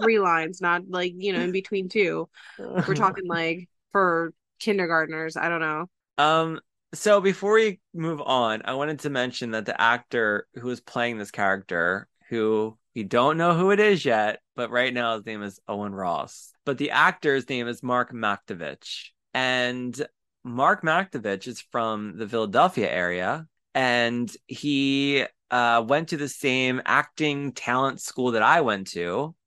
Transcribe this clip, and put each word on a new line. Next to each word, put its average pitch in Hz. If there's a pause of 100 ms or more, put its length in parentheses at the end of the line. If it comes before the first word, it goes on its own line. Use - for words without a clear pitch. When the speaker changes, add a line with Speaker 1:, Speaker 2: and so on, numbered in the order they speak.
Speaker 1:
three 226
lines, 170
not, 180
like, 180
you 190
know, 175
in 180
between 190
two. 170 (320)
We're -
Speaker 2:
<laughs> -
Speaker 1:
talking, 190
like, 165 (240)
for 165 (260)
kindergartners, 160
I 165
don't 170
know. 156 (320)
Speaker 2:
Um, 160 (340)
so 202
before 196
we 220 (140)
move 160
on, 117
I 127
wanted 143
to 147
mention 123
that 110
the -
actor 113
who 123
was 123
playing 120
this 104
character, 95 (200)
who 110 (180)
we 117
don't 123
know 170
who 185
it 202
is 202
yet, 107 (160)
but 117
right 123
now 117
his 104
name 107
is 101
Owen 101
Ross. 87 (100)
But 139
the 143
actor's 147
name 123
is 117
Mark 123
Maktovich. 98 (240)
And 123 (520)
Mark 139
Maktovich 156
is 123
from 107
the 110
Philadelphia 113
area, 90 (260)
and 120 (140)
he, 139 (260)
uh, 117
went 147
to 165
the 143
same 127
acting 143
talent 127
school 123
that 110
I 151
went 101
to. 101 (120)